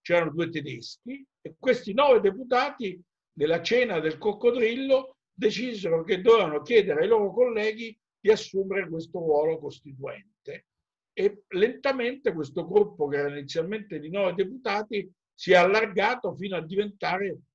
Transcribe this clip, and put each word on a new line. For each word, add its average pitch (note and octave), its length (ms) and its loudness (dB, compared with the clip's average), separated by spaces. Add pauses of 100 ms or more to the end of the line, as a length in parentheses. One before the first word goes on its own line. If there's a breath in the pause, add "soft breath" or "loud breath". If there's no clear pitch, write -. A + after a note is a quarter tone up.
c'erano E3+ 320 0
due E3 160 -2
tedeschi, D#3+ 760 -10 (160)
e - 180 -14
questi B3 340 0
nove B3+ 280 6
deputati A#3+ 800 -2 (380)
nella D#3+ 240 0
cena A3 380 2
del D#3 180 -4
Coccodrillo A#3+ 1000 0 (160)
decisero G3+ 680 -2
che F#3 180 -2
dovevano F#3 420 4
chiedere F3+ 400 2
ai F#3+ 60 0
loro G#3 240 2
colleghi A3 640 -2 (220)
di - 120 2
assumere F#3+ 580 0
questo D#3+ 320 -8
ruolo D#3+ 380 2
costituente. C3+ 1080 -14 (460)
E - 360 0
lentamente A#3+ 840 0
questo E3 340 -6
gruppo, F#3 400 2
che C#3+ 120 -2
era C#3+ 100 -2
inizialmente E3 720 -8
di D3+ 100 -12
nove F#3 240 -2
deputati, G3+ 720 -4 (240)
si - 200 2
è C4+ 40 10
allargato G#3+ 760 2
fino F#3 220 -6
a E3 40 -4
diventare F#3+ 800 -4 (160)